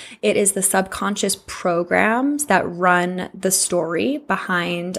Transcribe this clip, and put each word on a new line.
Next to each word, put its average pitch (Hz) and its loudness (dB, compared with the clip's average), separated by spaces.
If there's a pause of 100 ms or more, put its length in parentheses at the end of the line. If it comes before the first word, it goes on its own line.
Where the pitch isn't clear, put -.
(220)
It 208 2
is 202 2
the 190 -2
subconscious 196 0 (120)
programs 208 0
that - 2
run 180 2
the 190 -2
story 180 0
behind, 175 -4